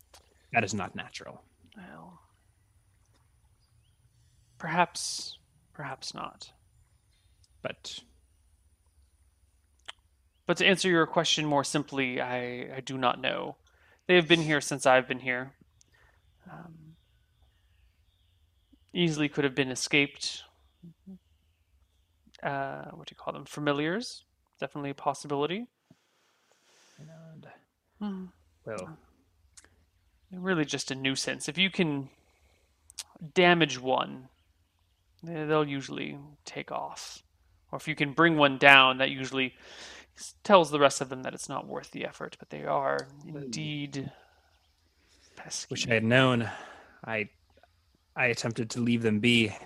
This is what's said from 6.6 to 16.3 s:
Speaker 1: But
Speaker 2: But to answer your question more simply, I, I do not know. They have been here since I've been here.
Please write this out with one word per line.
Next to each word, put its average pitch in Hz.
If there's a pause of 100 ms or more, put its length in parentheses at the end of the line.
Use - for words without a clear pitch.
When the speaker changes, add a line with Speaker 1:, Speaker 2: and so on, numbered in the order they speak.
Speaker 1:
But - (2500)
Speaker 2:
But 170
to 175
answer 185
your 165
question 156
more 143
simply, 135
I, 123
I 135
do 131
not 127
know. - (520)
They 180
have 170
been 165
here 151
since 135
I've 127
been 127
here. 127 (1000)